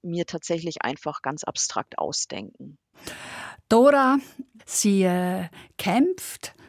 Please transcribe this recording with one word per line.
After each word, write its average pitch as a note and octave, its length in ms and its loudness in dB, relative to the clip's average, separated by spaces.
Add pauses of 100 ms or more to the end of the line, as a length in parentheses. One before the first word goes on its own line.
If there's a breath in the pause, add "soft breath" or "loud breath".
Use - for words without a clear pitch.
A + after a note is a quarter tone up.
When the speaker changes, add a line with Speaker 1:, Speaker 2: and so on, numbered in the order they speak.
Speaker 1:
mir E3+ 240 -4
tatsächlich E3 560 -4
einfach D3 400 -6
ganz C#3+ 220 -6
abstrakt - 540 -6
ausdenken. - 800 -8 (920 loud breath)
Speaker 2:
Dora, C4+ 500 6 (480 loud breath)
sie, G3 380 2
äh, F3+ 440 0 (300 loud breath)
kämpft C#4 760 0 (140)